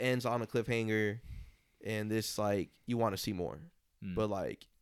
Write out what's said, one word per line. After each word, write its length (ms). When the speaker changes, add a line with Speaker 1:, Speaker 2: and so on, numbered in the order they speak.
Speaker 1:
ends 260
on 160
a 60
cliffhanger, 720
and 260
this, 280
like, 320
you 100
wanna 220
see 140
more. 280
Speaker 2:
Mm. 120
Speaker 1:
But, 140
like, 360